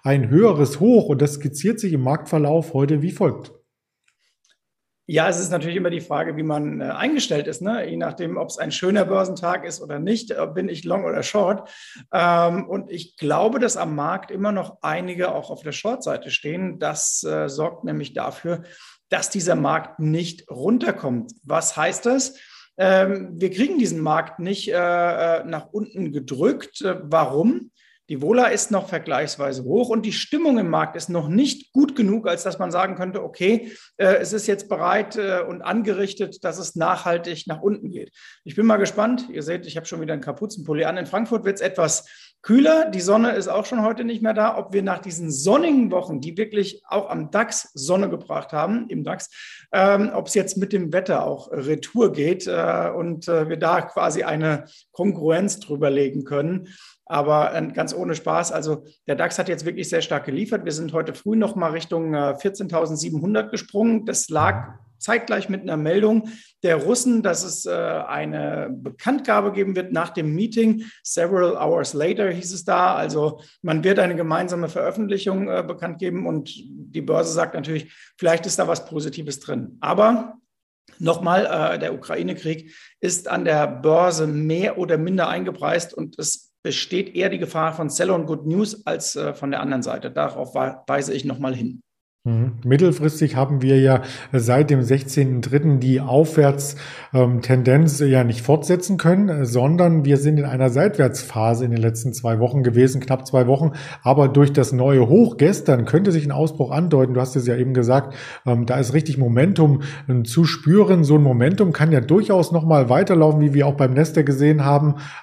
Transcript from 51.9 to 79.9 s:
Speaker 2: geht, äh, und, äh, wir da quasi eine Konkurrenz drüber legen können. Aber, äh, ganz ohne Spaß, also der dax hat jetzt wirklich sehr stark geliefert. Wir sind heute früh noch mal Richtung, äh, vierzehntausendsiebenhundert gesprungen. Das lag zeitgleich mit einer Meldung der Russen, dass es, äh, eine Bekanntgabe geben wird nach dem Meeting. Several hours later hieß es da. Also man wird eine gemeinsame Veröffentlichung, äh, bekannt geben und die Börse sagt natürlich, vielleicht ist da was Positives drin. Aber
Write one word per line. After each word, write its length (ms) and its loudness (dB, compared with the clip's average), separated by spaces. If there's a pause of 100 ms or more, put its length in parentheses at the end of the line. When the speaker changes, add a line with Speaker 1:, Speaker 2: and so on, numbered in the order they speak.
Speaker 2:
geht, 380 -2
äh, 420 -2
und, 380 -8
äh, 200 0
wir 100 -6
da 240 0
quasi 420 -4
eine 400 -2 (260)
Konkurrenz 720 -2
drüber 300 -2
legen 340 -2
können. 460 -4 (340)
Aber, 500 0
äh, 180 -6
ganz 200 -6
ohne 220 -6
Spaß, 380 -4
also 320 -6 (240)
der 80 -4
dax 220 -4
hat 100 -4
jetzt 180 -6
wirklich 240 -8
sehr 100 -2
stark 240 -4
geliefert. 400 -6
Wir 80 -6
sind 220 -8
heute 180 -4
früh 240 -4
noch 200 0
mal 160 -2
Richtung, 420 -4
äh, 240 -2
vierzehntausendsiebenhundert 1120 -4
gesprungen. 560 -2
Das 220 -6
lag 480 -2 (240)
zeitgleich 480 -4
mit 140 -6
einer 160 -6
Meldung 500 0 (340)
der 140 2
Russen, 480 0
dass 180 -2
es, 240 -10
äh, 60 -4
eine 1000 -6
Bekanntgabe 800 -2
geben 240 -2
wird 180 -6
nach 180 -4
dem 260 -4
Meeting. 480 0 (180)
Several 540 0
hours 380 -2
later 360 -2
hieß 220 -8
es 120 -12
da. 300 2
Also 460 -4 (200)
man 220 -2
wird 160 2
eine 160 2
gemeinsame 540 -4
Veröffentlichung, 800 -4
äh, 180 -2
bekannt 320 -10
geben 300 -6
und 260 -6
die 460 -14
Börse 320 -2
sagt 220 -2
natürlich, 380 -8 (260)
vielleicht 280 0
ist 140 -2
da 80 0
was 160 -4
Positives 560 -10
drin. 400 -10
Aber 540 2 (640)